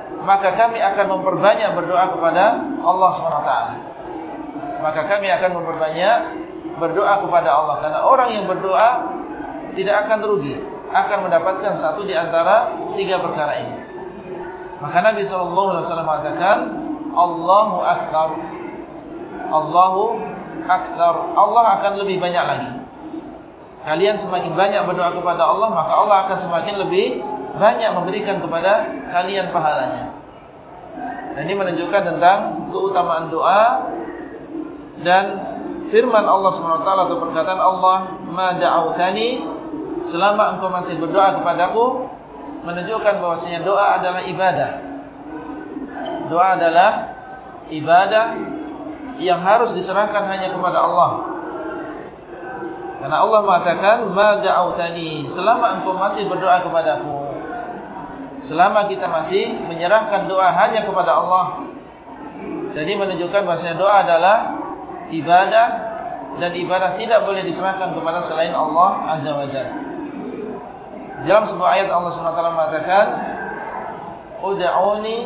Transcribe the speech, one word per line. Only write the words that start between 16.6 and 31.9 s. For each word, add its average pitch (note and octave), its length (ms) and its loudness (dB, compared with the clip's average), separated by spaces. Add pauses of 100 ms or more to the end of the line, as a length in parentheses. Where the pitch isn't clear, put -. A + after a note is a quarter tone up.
"Allahu F3+ 640 4
akbar. D#3+ 500 0 (1300)
Allahu F3+ 480 4 (640)
akbar. E3+ 480 2 (200)
Allah G#3 300 6 (140)
akan G3+ 140 0 (100)
lebih F#3+ 160 -2
banyak F3 240 0
lagi." C3 280 -2 (1080)
Kalian F#3 420 2
semakin F3+ 320 -4
banyak F#3+ 320 2
berdoa F3 320 0
kepada E3+ 320 2
Allah, G3+ 240 2
maka D#3+ 240 0
Allah G3+ 200 6 (120)
akan F#3 160 -2
semakin E3+ 320 -2
lebih F#3+ 480 0 (320)
banyak A3+ 400 4
memberikan F#3+ 420 -2
kepada E3+ 460 2 (240)
kalian F3+ 400 -2
pahalanya. C#3+ 640 -2 (1200)
Dan D3+ 160 -6
ini G3 80 -2
menunjukkan F#3 480 0